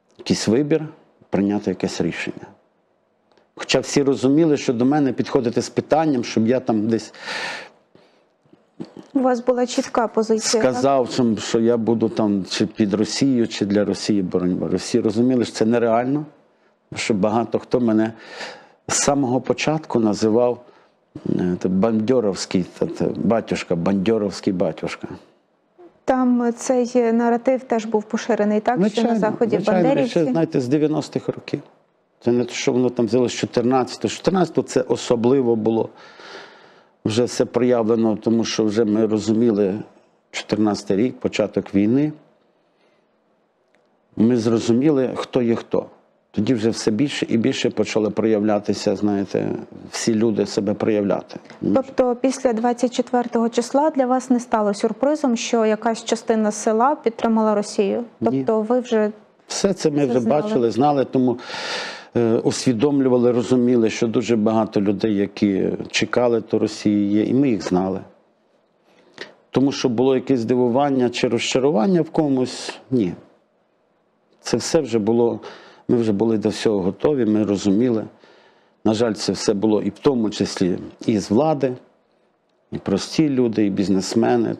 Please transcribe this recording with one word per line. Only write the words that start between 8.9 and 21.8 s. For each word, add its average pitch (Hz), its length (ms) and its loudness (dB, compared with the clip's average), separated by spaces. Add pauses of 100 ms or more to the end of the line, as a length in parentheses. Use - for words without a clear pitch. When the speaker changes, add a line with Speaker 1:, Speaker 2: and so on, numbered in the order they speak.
Speaker 2:
У 277 60 0
вас 247 240 0
була 247 220 0
чітка 240 420 -2
позиція, 220 540 0
так? 127 100 2
Speaker 1:
сказав, 135 380 2
що, 117 260 2
що 113 240 0
я 117 160 4
буду 113 320 0
там 104 360 0
чи - 220 -4
під 101 280 -2
Росію, 117 540 0
чи - 180 -4
для 101 180 2
Росії, 101 380 -2
боронь 90 320 0
Боже. 87 220 -2
Всі 110 240 -2
розуміли, 117 440 2
що - 100 -8
це 113 100 0
нереально, 120 640 0 (680)
що - 200 -2
багато 107 440 0
хто - 220 -2
мене 113 320 2 (760)
з - 60 -4
самого 135 460 0
початку 151 600 -2
називав, 113 640 2 (640)
е, 90 320 0
те, 101 100 -2
бандьоровський, 107 960 0 (140)